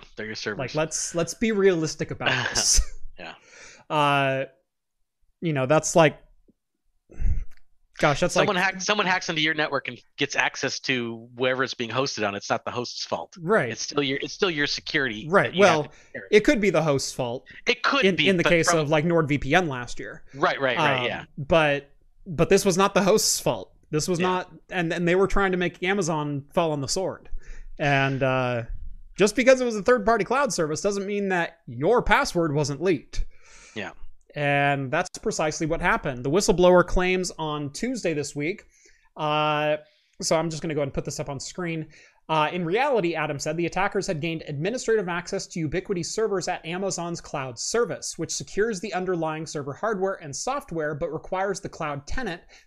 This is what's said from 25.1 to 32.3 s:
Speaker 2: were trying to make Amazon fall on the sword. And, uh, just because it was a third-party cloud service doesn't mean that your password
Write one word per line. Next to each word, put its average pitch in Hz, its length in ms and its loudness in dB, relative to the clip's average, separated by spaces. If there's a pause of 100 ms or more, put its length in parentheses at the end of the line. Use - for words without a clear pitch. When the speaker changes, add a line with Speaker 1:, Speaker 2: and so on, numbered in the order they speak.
Speaker 2:
were 190 120 6
trying 190 260 4
to 180 40 2
make 180 240 -2
Amazon 156 720 -2
fall 165 200 2
on 143 80 -2
the 131 80 -4
sword. 170 400 -4 (500)
And, 139 420 2
uh, 127 420 0 (520)
just 202 200 4
because 254 260 6
it 247 40 0
was 233 100 -2
a 208 60 -4
third-party 226 440 2
cloud 254 280 0
service 156 280 -2
doesn't 202 260 -2
mean 202 220 -2
that 175 380 -2
your 160 360 2
password 175 500 2